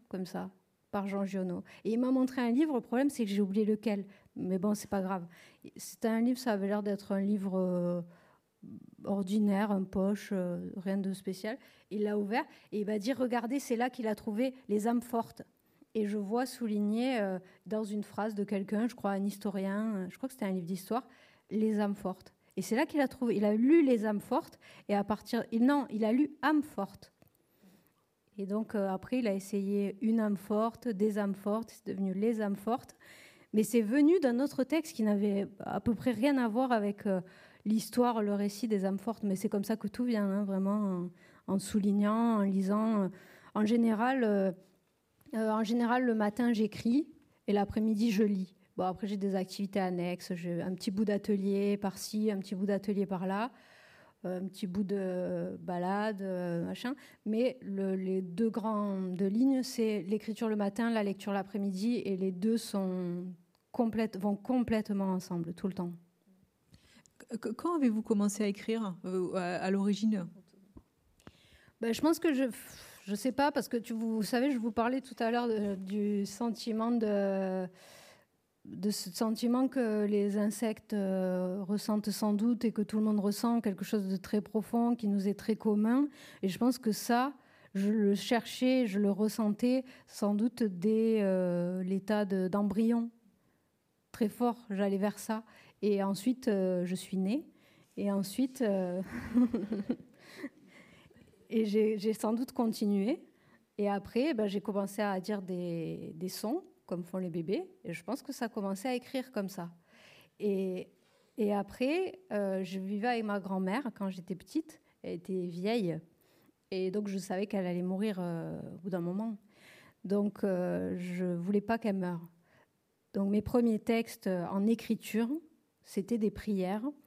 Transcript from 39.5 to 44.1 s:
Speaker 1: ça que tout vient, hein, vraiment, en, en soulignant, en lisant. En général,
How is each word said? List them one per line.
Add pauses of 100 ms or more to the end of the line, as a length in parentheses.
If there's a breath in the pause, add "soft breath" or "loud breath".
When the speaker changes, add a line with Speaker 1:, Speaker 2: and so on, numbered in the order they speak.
Speaker 1:
ça
que
tout
vient,
hein,
vraiment, (380 loud breath)
en,
en
soulignant,
en
lisant. (440 loud breath)
En
général,